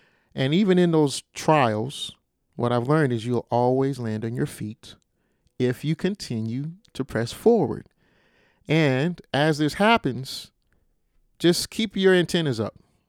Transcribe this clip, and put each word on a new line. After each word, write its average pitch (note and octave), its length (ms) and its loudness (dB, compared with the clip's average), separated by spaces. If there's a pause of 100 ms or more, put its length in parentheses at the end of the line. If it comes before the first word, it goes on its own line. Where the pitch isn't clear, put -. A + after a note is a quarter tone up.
(340)
And C3+ 200 0
even F#3 240 4
in F3 140 4
those D3+ 300 2 (120)
trials, B2+ 800 0 (400)
what A#2+ 160 0
I've A#2+ 160 0
learned D3 240 2
is A2+ 140 -4
you'll B2 240 -2
always B2+ 480 0
land A2 260 -6
on A2+ 100 -6
your C#3 120 -4
feet - 500 -12 (640)
if B2 260 -2
you D#3 100 -2
continue C3 800 -6 (220)
to C3+ 100 -6
press A2+ 280 -4
forward. G3 540 0 (800)
And D3+ 540 0 (120)
as D3 260 2
this D3+ 160 0
happens, E3 760 -2 (880)
just - 320 2
keep A3 260 -6
your F#3+ 180 4
antennas E3 460 0
up. G2+ 140 -6 (340)